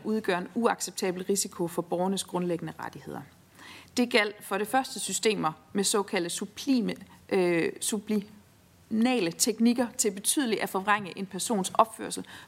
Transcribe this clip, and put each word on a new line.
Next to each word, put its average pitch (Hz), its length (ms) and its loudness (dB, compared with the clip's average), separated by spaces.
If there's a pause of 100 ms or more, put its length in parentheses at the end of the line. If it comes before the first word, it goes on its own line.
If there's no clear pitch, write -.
udgør 214 340 0
en - 160 -6
uacceptabel 190 680 0
risiko 190 460 -2
for 170 140 -2
borgernes 185 420 0
grundlæggende 175 560 -2
rettigheder. - 400 -10 (760)
Det 240 140 2
galt 208 340 2
for 196 140 -2
det 202 100 -2
første 262 320 0
systemer 185 520 0 (200)
med 196 120 0
såkaldte 190 460 0
sublime, 208 640 0 (340)
øh, 175 520 2
subliminale 214 1600 -2
teknikker 233 480 4 (120)
til 220 120 2
betydeligt 214 500 0
at - 80 -2
forvrænge 202 500 0
en 190 80 -6
persons 190 480 -2
opførsel - 520 0 (220)